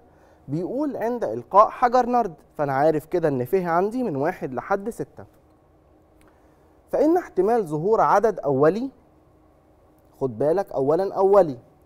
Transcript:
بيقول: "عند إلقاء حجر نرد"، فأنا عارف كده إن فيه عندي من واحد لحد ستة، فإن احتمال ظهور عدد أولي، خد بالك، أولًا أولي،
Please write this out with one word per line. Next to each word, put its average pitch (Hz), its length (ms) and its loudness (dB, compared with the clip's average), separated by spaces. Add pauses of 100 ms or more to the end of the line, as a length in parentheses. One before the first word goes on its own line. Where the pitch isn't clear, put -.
(480)
بيقول: 196 500 -6
"عند 233 260 -4
إلقاء 120 460 2
حجر 247 360 0
نرد"، 233 280 -2 (240)
فأنا 143 160 -2
عارف 151 320 2
كده 165 220 -2
إن 127 180 -2
فيه 180 220 -2
عندي 202 360 -2
من 185 120 -4
واحد 147 380 -4
لحد 196 360 -4
ستة، 135 360 -12 (1700)
فإن 311 260 2
احتمال 226 480 0
ظهور 165 360 0
عدد 190 380 2
أولي، 156 500 0 (1300)
خد 127 160 -4
بالك، 165 340 -2
أولًا 160 420 -2
أولي، 190 440 4 (280)